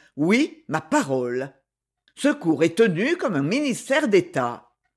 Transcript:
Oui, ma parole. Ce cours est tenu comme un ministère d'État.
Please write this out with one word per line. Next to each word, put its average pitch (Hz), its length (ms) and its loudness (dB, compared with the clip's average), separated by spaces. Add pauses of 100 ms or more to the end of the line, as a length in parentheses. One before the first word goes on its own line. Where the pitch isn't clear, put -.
(160)
Oui, 214 520 0
ma 156 140 -4
parole. 131 680 -2 (640)
Ce - 140 0
cours 160 340 0
est 170 140 0
tenu 226 400 2
comme 247 180 -4
un 135 60 0
ministère 269 640 -2
d'État. 143 640 0 (280)